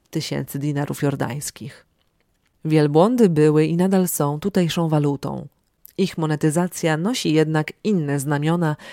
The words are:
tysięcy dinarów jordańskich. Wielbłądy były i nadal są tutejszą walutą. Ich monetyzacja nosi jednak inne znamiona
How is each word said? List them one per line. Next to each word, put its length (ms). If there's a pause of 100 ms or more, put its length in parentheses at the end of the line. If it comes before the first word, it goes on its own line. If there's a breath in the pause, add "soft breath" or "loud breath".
tysięcy 500
dinarów 420
jordańskich. 840 (800)
Wielbłądy 640
były 360
i 120
nadal 300
są 320
tutejszą 500
walutą. 580 (500)
Ich 200
monetyzacja 800
nosi 360
jednak 380 (120)
inne 360
znamiona 560 (180 loud breath)